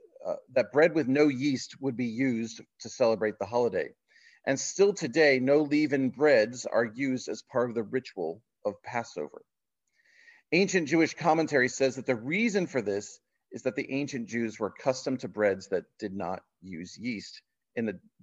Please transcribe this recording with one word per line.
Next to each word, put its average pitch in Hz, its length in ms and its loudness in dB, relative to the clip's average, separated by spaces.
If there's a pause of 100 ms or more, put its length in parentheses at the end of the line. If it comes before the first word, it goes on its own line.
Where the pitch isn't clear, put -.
(240)
uh, 85 120 -4 (180)
that 123 200 0
bread 151 200 6
with 151 140 0
no 147 220 4
yeast 135 500 -2
would 135 160 -4
be 123 120 -2
used 117 540 -2 (200)
to 113 80 -12
celebrate 110 500 0
the 101 60 -4
holiday. 98 460 0 (540)
And 135 140 0
still 196 340 2
today, 143 460 4
no 139 220 4
leavened 143 540 2
breads 123 500 4
are 117 180 2
used 123 460 -4
as 107 200 -6
part 120 200 0
of 110 60 -6
the 113 80 -2
ritual 98 580 -6 (240)
of 104 180 -6
Passover. - 580 -8 (1080)
Ancient 180 380 2
Jewish 160 240 4
commentary 156 560 2
says 131 260 0
that 127 100 -10
the 131 100 0
reason 180 520 0
for 131 140 -2
this 101 380 -4 (340)
is 113 100 -12
that 127 140 -2
the - 120 -4
ancient 135 380 -6
Jews 113 320 -4
were 98 180 -4
accustomed 131 440 -4
to 113 80 -6
breads 98 400 0
that 90 160 -2 (120)
did 101 160 -8
not 92 300 -6 (180)
use 90 360 -12
yeast 107 440 -10 (340)
in 117 100 -2
the, 98 140 -4 (240)